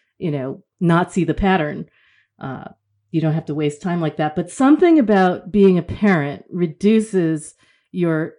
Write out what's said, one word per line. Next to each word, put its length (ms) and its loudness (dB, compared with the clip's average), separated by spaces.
you 120 -6
know, 320 -8
not 320 0
see 120 -2
the 100 -4
pattern. 520 -2
Uh, 260 -12
you 100 -2
don't 120 0
have 140 -4
to 80 -8
waste 280 -4
time 180 -4
like 180 -4
that. 180 -4
But 140 -6
something 480 4
about 520 2
being 260 6
a 60 0
parent 680 0
reduces 1040 0
your 480 -2